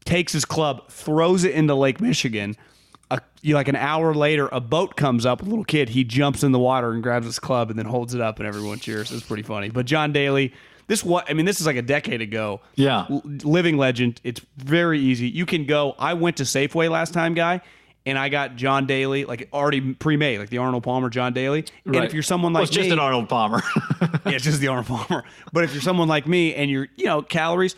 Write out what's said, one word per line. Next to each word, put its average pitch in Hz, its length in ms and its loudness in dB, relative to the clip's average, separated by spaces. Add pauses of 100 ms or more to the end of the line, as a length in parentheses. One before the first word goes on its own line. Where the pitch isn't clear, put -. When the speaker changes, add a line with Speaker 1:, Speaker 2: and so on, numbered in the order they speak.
Speaker 1:
takes 170 280 0
his 151 120 0
club, 147 460 -2
throws 170 540 2
it 170 100 2
into 151 200 4
Lake 135 260 2
Michigan. 110 540 -2 (560)
A, 127 100 -2 (220)
you 151 100 2
know, 147 60 4
like, 139 100 -2
an 139 80 0
hour 156 380 2
later, 147 380 2
a 127 80 -2
boat 156 360 -2
comes 123 300 2
up, 123 160 0
a - 20 -8
little 214 200 -2
kid, 143 260 0
he 131 120 2
jumps 127 400 0
in 139 100 6
the 127 60 4
water 123 340 2
and 113 100 -4
grabs 120 240 0
his 113 120 -8
club 120 300 0
and 110 100 -6
then 110 60 -4
holds 120 300 -4
it 120 80 -2
up 110 160 -4
and 104 100 -6
everyone 104 300 -8
cheers. 110 340 -8
It's 117 140 -8
pretty 107 160 -6
funny. 107 260 -6
But 123 160 -4
John 147 280 0
Daly, 139 420 2 (320)
this 214 180 0
wa-, 175 240 2
I 147 60 -2
mean, 160 100 2
this 196 160 0
is, 160 60 -2
like, 143 100 0
a 123 60 -2
decade 131 400 -2
ago. 107 400 -6 (120)
Speaker 2:
Yeah. 131 360 2
Speaker 1:
L-, 139 100 -2 (240)
living 160 320 4
legend. 123 480 2
It's 120 160 -6 (160)
very 156 420 2
easy. 127 300 2
You 170 160 -4
can 160 220 -2
go, 147 320 0
I 156 160 -2
went 170 240 0
to 139 60 -2
Safeway 147 460 0
last 165 220 -2
time, 165 220 0
Guy, 170 260 0 (460)
and 135 120 -2
I 139 120 -2
got 139 260 -2
John 135 300 2
Daly, 135 400 0
like, 120 260 -10
already 143 420 0
pre-made, 147 440 2
like 104 100 -10
the 120 100 -4
Arnold 123 240 0
Palmer 127 280 -2
John 123 240 -2
Daly. 139 320 -2 (180)
And 135 100 -2
Speaker 2:
Right. 127 100 2
Speaker 1:
if - 100 -4
you're 156 80 -2
someone 175 320 0
Speaker 2:
Well, 165 80 4
Speaker 1:
like 160 60 0
Speaker 2:
it's 151 60 -4
just 185 140 2
Speaker 1:
me 175 60 2
Speaker 2:
an 160 40 2
Arnold 131 300 0
Palmer. 113 400 2
<laughs> - 40 -2 (520)
Speaker 1:
Yeah, 196 120 -2
it's 127 80 -4
just 147 160 0
the 139 80 2
Arnold 123 180 -2
Palmer. 123 380 -4 (280)
But 170 120 2
if 143 100 -2
you're 143 80 -6
someone 175 260 2
like 147 180 0
me 170 280 2
and 143 160 0
you're, 135 260 -2
you 381 80 -4
know, 151 180 2
calories, 170 560 0